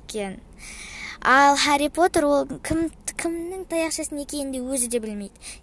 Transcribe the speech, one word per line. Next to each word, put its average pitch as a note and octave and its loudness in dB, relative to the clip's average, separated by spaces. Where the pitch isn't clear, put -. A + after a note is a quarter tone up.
екен. G3+ -8
Ал C#4 8
Харри C#4+ 2
Поттер D#4+ 4
ол C#4 4
кім, D#4+ -2
кімнің E4+ -6
таяқшасының D#4 -4
екенін C#4 -6
де C4 -6
өзі B3 -2
де A#3+ 0
білмейді. G#3 -12